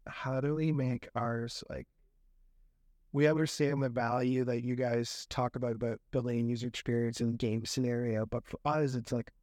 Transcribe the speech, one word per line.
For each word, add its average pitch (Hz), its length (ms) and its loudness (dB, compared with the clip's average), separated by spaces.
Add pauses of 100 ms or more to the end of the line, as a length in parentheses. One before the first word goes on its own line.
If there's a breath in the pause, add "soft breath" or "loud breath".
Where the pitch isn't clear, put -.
"How 131 340 -4
do 143 140 0
we 156 180 2
make 127 420 0
ours, 117 540 -2
like, 131 200 -8 (1200)
we 143 140 6
understand 151 560 2
the 131 60 2
value 123 560 2
that 120 180 0
you 123 140 -2
guys 120 540 0
talk 123 260 -2
about, 123 160 -2
about 110 280 -2 (100)
building 120 300 0
a 117 80 2
user 120 200 -2
experience 117 520 -2
in 117 100 2
a - 20 0
game 113 320 0
scenario. 120 640 0
But 113 200 -6
for - 180 -10
us, 147 300 2
it's 120 180 -4
like, 120 180 -2 (120)